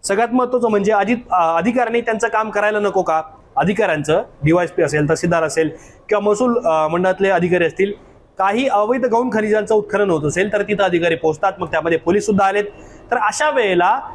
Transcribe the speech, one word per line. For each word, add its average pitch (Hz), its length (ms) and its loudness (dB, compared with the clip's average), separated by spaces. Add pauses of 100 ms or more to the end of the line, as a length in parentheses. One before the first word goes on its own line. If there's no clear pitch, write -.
सगळ्यात 220 280 0
महत्त्वाचं 247 380 0
म्हणजे 208 220 2
अजित, 208 240 2 (140)
अ, 165 260 2
अधिकाऱ्यांनी 233 440 0
त्यांचं 226 280 -2
काम 220 220 -2
करायला 208 280 0
नको 196 240 0
का? 160 200 0 (340)
अधिकाऱ्यांचं, 165 680 0 (220)
डीवायएसपी 170 380 2
असेल, 147 260 0
तहसीलदार 165 340 0
असेल 156 280 -2 (380)
किंवा 208 120 2
महसूल, 233 440 0
अ, 156 240 2
मंडळातले 185 400 0
अधिकारी 175 360 2
असतील, 190 280 -2 (460)
काही 208 300 0
अवैध 226 380 0
गौण 240 260 0
खनिजांचं 214 420 0
उत्खनन 208 360 0
होत 156 120 0
असेल 180 300 -2
तर 208 100 -2
तिथं 202 220 0
अधिकारी 170 300 0
पोहोचतात, 160 440 -2
मग 185 80 -6
त्यामध्ये 165 320 -2
पोलीस 202 280 0
सुद्धा 202 180 2
आलेत. 202 200 0 (460)
तर 240 60 0
अशा 233 340 0
वेळेला 208 500 2 (140)